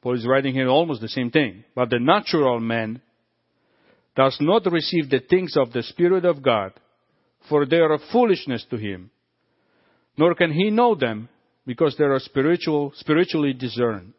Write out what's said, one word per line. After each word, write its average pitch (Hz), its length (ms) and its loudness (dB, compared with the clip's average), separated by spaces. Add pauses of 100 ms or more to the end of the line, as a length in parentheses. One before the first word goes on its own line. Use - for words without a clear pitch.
Paul 123 120 -2
is 117 100 -4
writing 135 300 2
here 131 140 0
almost 143 320 0
the 113 80 -10
same 123 240 -4
thing. 113 320 0 (100)
But 123 160 -2
the 123 80 0
natural 139 600 2
man 113 400 -4 (1120)
does 135 260 2
not 180 300 2
receive 160 400 -2
the 131 180 0
things 180 280 0
of 123 160 0
the 120 100 -4
Spirit 175 420 0
of 147 200 0
God, 107 300 0 (720)
for 147 180 0
they 160 120 0
are 156 200 4 (140)
foolishness 190 580 0
to 123 60 -6
him, 98 340 -10 (1040)
nor 170 180 2
can 165 180 0
he 185 180 0
know 226 240 2
them, 117 340 -4 (380)
because 135 300 -2
they 151 80 2
are 139 160 2
spiritual, 147 760 -2
spiritually 151 560 0
discerned. 113 680 -4